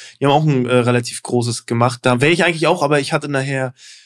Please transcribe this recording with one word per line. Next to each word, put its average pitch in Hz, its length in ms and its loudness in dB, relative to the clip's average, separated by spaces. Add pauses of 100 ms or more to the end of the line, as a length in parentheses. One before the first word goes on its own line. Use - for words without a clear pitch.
(180)
Die 135 60 -2
haben 139 80 4
auch 156 140 2
ein, 131 180 2
äh, 127 120 0
relativ 123 460 0
großes 120 440 -4
gemacht. 120 380 0
Da 123 180 2
wäre 151 100 4
ich 175 120 0
eigentlich 160 240 0
auch, 175 140 0
aber 143 180 2
ich 143 120 -4
hatte 147 160 -4
nachher, 135 460 -4 (320)